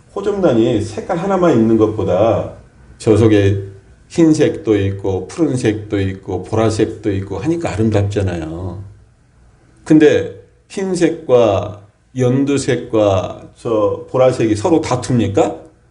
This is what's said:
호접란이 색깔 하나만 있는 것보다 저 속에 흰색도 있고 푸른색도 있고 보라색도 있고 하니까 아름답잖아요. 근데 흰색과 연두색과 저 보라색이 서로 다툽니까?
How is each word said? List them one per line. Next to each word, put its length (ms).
호접란이 680
색깔 360
하나만 380
있는 220
것보다 760
저 180
속에 560
흰색도 720
있고 480
푸른색도 760
있고 420
보라색도 680
있고 260
하니까 320
아름답잖아요. 1120
근데 580
흰색과 1160
연두색과 1400
저 540
보라색이 440
서로 260
다툽니까? 840